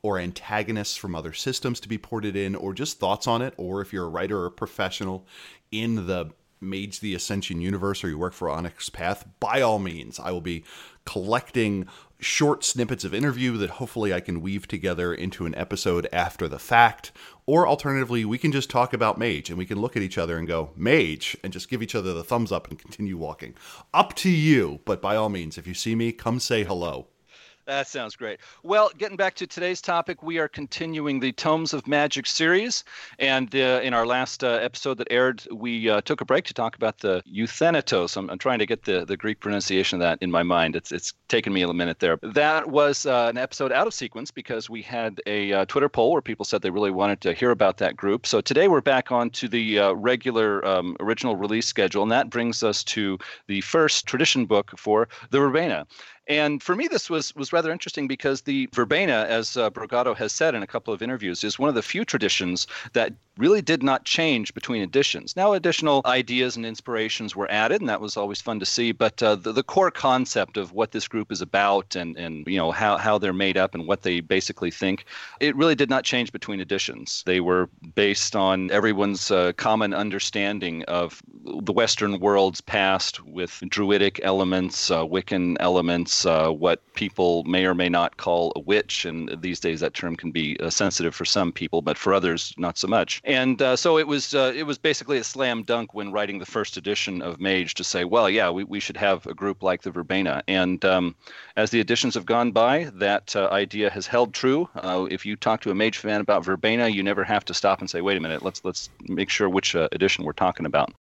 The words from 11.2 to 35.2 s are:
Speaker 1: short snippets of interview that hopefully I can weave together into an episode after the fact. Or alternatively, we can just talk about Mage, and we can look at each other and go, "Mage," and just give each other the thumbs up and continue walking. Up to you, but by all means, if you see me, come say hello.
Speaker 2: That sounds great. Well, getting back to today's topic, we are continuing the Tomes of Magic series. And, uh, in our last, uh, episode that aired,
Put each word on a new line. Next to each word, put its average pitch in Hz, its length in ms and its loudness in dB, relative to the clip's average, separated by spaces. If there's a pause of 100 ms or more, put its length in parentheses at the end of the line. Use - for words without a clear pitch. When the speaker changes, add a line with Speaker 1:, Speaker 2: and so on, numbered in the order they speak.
Speaker 1:
short - 460 0
snippets 120 400 -4
of 85 100 -6
interview 123 440 0
that 92 120 -2
hopefully 107 420 -4
I 90 80 0
can 85 200 -6
weave 98 260 -6
together 87 460 -2
into 90 340 -6
an 80 80 -4
episode 90 580 -2
after 87 360 -2
the 67 100 -8
fact. - 540 4 (340)
Or 160 220 6
alternatively, 135 560 0
we 113 140 -2
can 151 140 2
just 135 180 -2
talk 123 220 2
about 113 260 0
Mage, 95 320 -2
and 85 80 -6
we 90 80 -4
can 101 140 -4
look 120 160 -4
at 104 60 0
each 95 160 -4
other 82 200 -2
and 82 100 -6
go, 80 260 -2
"Mage," 98 680 2
and 95 80 -8
just - 160 -12
give 117 140 -6
each 110 120 -8
other 92 180 -4
the 82 120 -6
thumbs 117 260 -2
up 87 180 -4
and 78 100 -14
continue 98 380 -8
walking. 76 380 -10 (400)
Up 190 200 4
to 185 160 0
you, 139 540 4
but 98 180 -2
by 104 140 0
all 107 120 2
means, 87 300 -6
if 82 80 -16
you 90 80 -10
see 113 200 -2
me, 117 160 0
come 117 300 -4
say 110 240 0
hello. 87 420 -6 (600)
Speaker 2:
That 139 220 -4
sounds 117 260 -10
great. 107 240 -10 (240)
Well, 202 340 4
getting 190 200 -6
back 190 180 0
to 185 140 -8
today's 180 320 -4
topic, 170 420 -2
we 165 160 -4
are 156 80 0
continuing 147 720 -6
the 127 140 0
Tomes 160 420 0
of 131 140 -6
Magic 147 400 0
series. 185 560 2 (340)
And, 131 380 2
uh, 127 260 4
in 127 100 0
our 117 140 2
last, 127 380 -2
uh, 120 180 2
episode 123 360 -4
that 120 120 -6
aired, 123 400 4